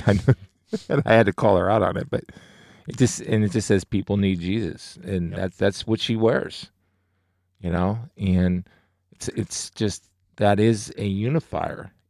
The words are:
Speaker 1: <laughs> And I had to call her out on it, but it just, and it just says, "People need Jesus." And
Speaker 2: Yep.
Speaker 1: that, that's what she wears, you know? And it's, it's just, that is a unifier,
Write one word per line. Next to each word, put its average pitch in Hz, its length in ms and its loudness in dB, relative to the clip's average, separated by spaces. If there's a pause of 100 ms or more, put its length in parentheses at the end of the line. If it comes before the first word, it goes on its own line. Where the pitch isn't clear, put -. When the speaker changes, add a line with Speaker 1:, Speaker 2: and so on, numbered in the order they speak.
Speaker 1:
<laughs> - 0 - (840)
And 143 160 0
I - 80 4
had 113 140 6
to - 60 4
call 101 220 4
her 92 160 2
out 113 100 2
on 92 140 0
it, - 140 -6
but - 160 -6 (640)
it 123 80 -12
just, - 240 0
and 110 240 0
it 95 80 -2
just 110 160 -2
says, 98 160 2
"People 101 320 -4
need 95 240 0
Jesus." 95 600 -6
And 90 300 -4
Speaker 2:
Yep. 95 80 -8
Speaker 1:
that, 95 180 -6
that's - 300 -2
what 113 140 0
she 113 160 -2
wears, - 520 0 (920)
you 87 100 -4
know? 92 280 0 (180)
And 90 500 0 (460)
it's, - 160 -12
it's - 400 -6
just, - 400 -4 (260)
that 104 240 4
is 110 380 2
a 104 80 -4
unifier, 101 880 -4 (160)